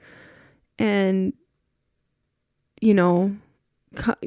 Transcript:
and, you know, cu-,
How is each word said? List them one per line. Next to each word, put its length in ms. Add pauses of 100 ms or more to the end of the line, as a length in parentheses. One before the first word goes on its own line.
(760)
and, 560 (1500)
you 120
know, 420 (600)
cu-, 180 (140)